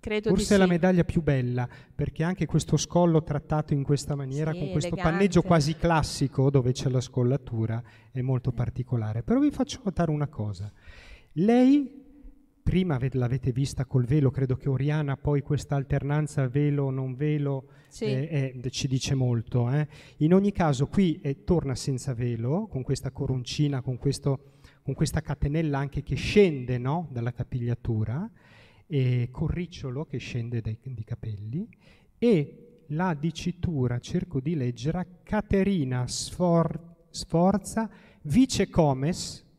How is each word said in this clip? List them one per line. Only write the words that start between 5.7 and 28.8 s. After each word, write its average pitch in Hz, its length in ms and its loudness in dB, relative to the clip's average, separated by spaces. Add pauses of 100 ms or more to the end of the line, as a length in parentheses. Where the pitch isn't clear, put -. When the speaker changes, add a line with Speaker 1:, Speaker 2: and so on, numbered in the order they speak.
Speaker 2:
classico, 143 760 2
dove 131 220 2
c'è 131 180 -2
la 127 120 2
scollatura, 120 800 -2 (300)
è 131 100 -6
molto 131 280 0
Speaker 1:
Eh. 123 40 -4
Speaker 2:
particolare. 117 680 -4
Però 240 180 2
vi 285 120 4
faccio - 320 -4
notare 170 260 0
una 147 180 0
cosa. 104 440 -6 (640)
Lei, 254 680 4 (640)
prima 180 320 2
ave-, 127 180 -2
l'avete 127 380 0
vista 135 340 -2
col 127 200 0
velo, 131 260 4
credo 127 240 -2
che 143 140 -4
Oriana 139 480 -2
poi 147 260 0
questa 143 320 -2
alternanza 143 720 0
velo-non 135 680 0
velo, 143 540 -2 (200)
Speaker 1:
Sì. - 180 -8
Speaker 2:
eh, 135 580 -2
eh, 131 80 -4
ci - 160 -6
dice 131 260 0
molto, 123 560 0
eh. 147 180 0 (300)
In 156 160 4
ogni 196 180 4
caso 143 360 2
qui, 180 340 2
eh, 139 220 -6
torna 139 320 0
senza 131 400 -4
velo, 120 500 -2
con 135 160 -8
questa 131 300 -4
coroncina, 135 680 -2
con 127 180 -6
questo, 139 460 -2 (360)
con 135 140 -6
questa 160 260 -2
catenella 147 560 -2
anche 139 240 -4
che 139 140 -6
scende, 143 640 2
no? 147 320 -2
Dalla 120 220 -4
capigliatura, 120 960 -4 (680)